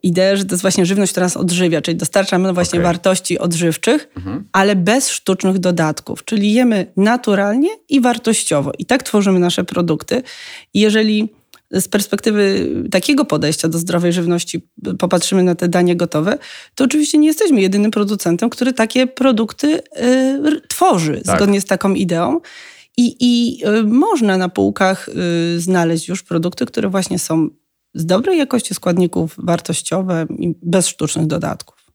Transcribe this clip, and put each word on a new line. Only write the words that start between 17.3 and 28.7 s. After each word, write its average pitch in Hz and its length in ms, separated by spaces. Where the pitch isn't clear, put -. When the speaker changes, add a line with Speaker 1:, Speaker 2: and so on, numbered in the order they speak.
Speaker 1:
jedynym 202 300
producentem, 208 580
który 254 240
takie 247 340
produkty, 254 600
y, 311 140
r-, 302 220
tworzy 175 580
Speaker 2:
Tak. 196 120
Speaker 1:
zgodnie 202 240
z 190 40
taką 196 280
ideą. 185 480
I, 240 220
i, 240 480
y, 214 160
można 233 540
na 185 120
półkach, 190 600
y, 170 40
znaleźć 170 480
już 180 160
produkty, 170 420
które 208 240
właśnie 185 300
są 160 300
z 165 120
dobrej 247 320
jakości 254 360